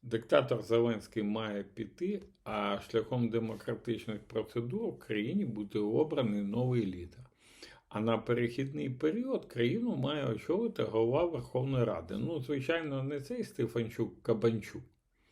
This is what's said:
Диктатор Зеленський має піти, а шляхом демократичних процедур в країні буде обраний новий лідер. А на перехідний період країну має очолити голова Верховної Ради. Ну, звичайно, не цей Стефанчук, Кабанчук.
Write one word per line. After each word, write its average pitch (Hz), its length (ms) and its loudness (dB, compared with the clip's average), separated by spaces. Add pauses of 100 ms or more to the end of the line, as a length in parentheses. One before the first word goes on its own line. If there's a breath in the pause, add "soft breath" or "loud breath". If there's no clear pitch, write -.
Диктатор 123 560 2
Зеленський 113 600 2
має 104 400 -2
піти, 180 580 -6 (220)
а 101 360 0
шляхом 117 500 0
демократичних 110 920 -4
процедур 120 720 -4
в - 100 -10
країні 123 460 0
буде 104 340 -4
обраний 117 640 2
новий 117 440 2
лідер. 90 340 -8 (720 loud breath)
А 107 100 -6
на 113 180 4
перехідний 123 720 0
період 190 560 0
країну 180 500 2
має 143 300 -2
очолити 156 580 0
голова 117 420 4
Верховної 131 600 0
Ради. 90 320 -2
Ну, 151 220 -2
звичайно, 139 640 0
не 139 180 -2
цей 233 220 -4
Стефанчук, 113 800 -2
Кабанчук. 113 600 2 (480 loud breath)